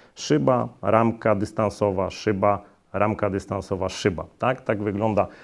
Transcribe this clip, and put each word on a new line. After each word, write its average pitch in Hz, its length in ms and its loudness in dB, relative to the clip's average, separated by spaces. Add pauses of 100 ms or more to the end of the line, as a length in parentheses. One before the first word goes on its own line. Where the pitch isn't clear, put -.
(140)
szyba, 131 540 0 (140)
ramka 110 520 4
dystansowa, 101 760 -2
szyba, 101 520 0 (300)
ramka 104 380 0
dystansowa, 95 580 -4
szyba. 85 380 -2 (120)
Tak, 127 220 -2
tak 104 220 -4
wygląda, 101 440 0 (160)